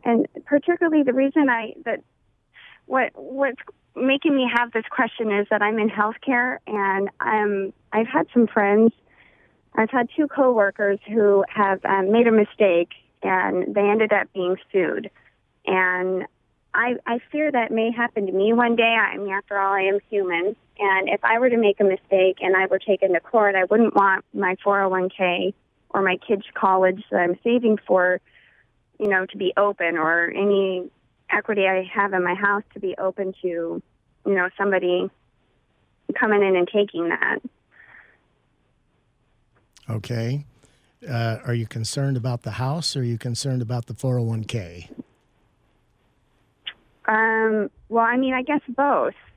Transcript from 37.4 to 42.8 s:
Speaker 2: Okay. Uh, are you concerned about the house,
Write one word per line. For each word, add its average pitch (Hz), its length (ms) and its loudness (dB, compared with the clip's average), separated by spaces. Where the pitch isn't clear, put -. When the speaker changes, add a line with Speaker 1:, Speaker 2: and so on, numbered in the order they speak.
Speaker 2:
Okay. 117 560 -6
Uh, 117 380 -4
are 120 80 -2
you 117 120 -4
concerned 135 520 -4
about 120 240 -4
the 110 80 -10
house, 135 460 -4